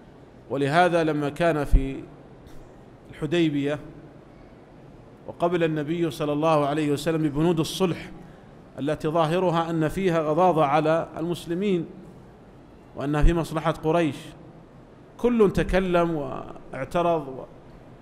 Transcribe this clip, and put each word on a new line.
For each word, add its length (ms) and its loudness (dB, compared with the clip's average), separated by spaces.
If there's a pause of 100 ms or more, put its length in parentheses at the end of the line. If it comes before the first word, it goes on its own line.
(500)
ولهذا 540 4
لما 240 0
كان 360 0
في 380 2 (1080)
الحديبية 680 0 (1500)
وقبل 380 -2
النبي 460 -2
صلى 220 -4
الله 340 2
عليه 260 0
وسلم 300 -2
ببنود 380 2
الصلح 500 -2 (680)
التي 300 -2
ظاهرها 640 2
أن 180 2
فيها 340 0
غضاضة 420 4
على 520 2
المسلمين 680 -2 (1120)
وأنها 260 -2
في 120 8
مصلحة 380 -2
قريش، 440 0 (1000)
كل 360 4
تكلم 600 0
واعترض 1120 -4
و-، 160 -12 (580)